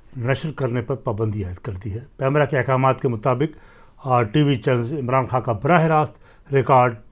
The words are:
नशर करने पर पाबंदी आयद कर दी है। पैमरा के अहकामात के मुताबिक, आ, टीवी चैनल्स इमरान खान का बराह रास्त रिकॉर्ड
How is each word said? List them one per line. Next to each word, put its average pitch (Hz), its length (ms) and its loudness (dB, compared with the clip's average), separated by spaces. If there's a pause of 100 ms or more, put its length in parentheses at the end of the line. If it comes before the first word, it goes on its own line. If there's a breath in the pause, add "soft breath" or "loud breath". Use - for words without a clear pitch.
(180 soft breath)
नशर 131 320 -2
करने 123 300 -4
पर 117 160 -4
पाबंदी 110 460 -4
आयद 90 160 -10
कर - 140 -10
दी 95 180 -10
है। 117 160 -10 (120)
पैमरा 143 260 2
के 139 120 -2
अहकामात 131 440 2
के 139 80 0
मुताबिक, 123 480 -2 (500 soft breath)
आ, 123 160 4
टीवी 143 340 2
चैनल्स 120 360 0
इमरान 131 340 0
खान 120 140 -2
का 120 120 -2
बराह 156 340 2
रास्त 156 280 0 (380 soft breath)
रिकॉर्ड 127 420 4 (180)